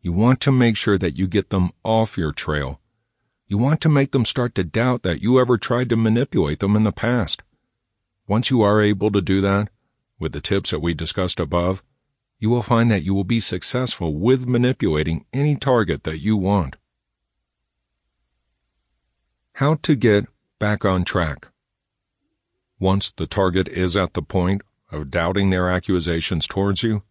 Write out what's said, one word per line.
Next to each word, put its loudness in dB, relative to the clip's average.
you -4
want 2
to 2
make 4
sure 0
that -4
you 0
get -2
them 0
off -2
your -2
trail. -6
You -2
want 0
to 2
make 2
them 2
start -2
to 0
doubt -2
that -2
you 4
ever 4
tried -2
to 2
manipulate 0
them 2
in 2
the 0
past. -2
Once 0
you 4
are 4
able 2
to 2
do 0
that, 0
with -6
the -10
tips -2
that -4
we 0
discussed -4
above, -2
you -2
will 0
find 2
that 2
you -2
will 0
be 0
successful -4
with 2
manipulating 0
any 0
target 0
that -6
you 0
want. 0
How 2
to 0
get 4
back 0
on 2
track. -4
Once 0
the -8
target 0
is -2
at 0
the -4
point -2
of -8
doubting 0
their 0
accusations -2
towards -2
you, -2